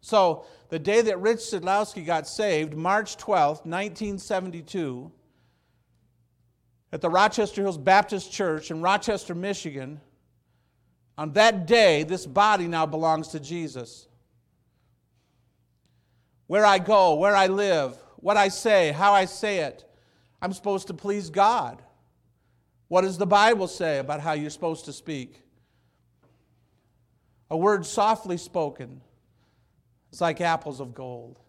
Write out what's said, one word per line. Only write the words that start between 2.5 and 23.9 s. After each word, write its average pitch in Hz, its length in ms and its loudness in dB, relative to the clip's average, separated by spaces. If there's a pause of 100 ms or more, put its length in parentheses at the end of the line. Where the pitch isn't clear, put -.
March 190 420 -2
twelfth, 156 500 0
nineteen 196 520 -8
seventy-two, 165 960 -8 (1800)
at 165 100 -8
the 175 80 0
Rochester 202 520 2
Hills 185 160 -4
Baptist 190 540 2
Church 156 380 -4
in 160 100 -8
Rochester, 196 540 -2
Michigan, 151 680 -8 (1160)
on 151 180 -8
that 214 320 4
day, 180 380 6
this 180 220 -6
body 196 400 2
now 165 200 -2
belongs 160 420 -2
to 160 120 -10
Jesus. 139 680 -12 (2500)
Where 202 180 2
I 196 140 6
go, 185 380 4
where 196 200 4
I 190 120 6
live, 180 460 0 (220)
what 202 220 0
I 196 100 4
say, 190 420 2
how 190 220 4
I 196 140 6
say 202 320 -4
it, 143 260 -6 (560)
I'm 185 140 -8
supposed 196 320 -4
to 190 80 -10
please 202 340 -6
God. 196 540 0 (1040)
What 185 160 2
does 190 160 -4
the 196 80 0
Bible 202 420 4
say 151 300 -4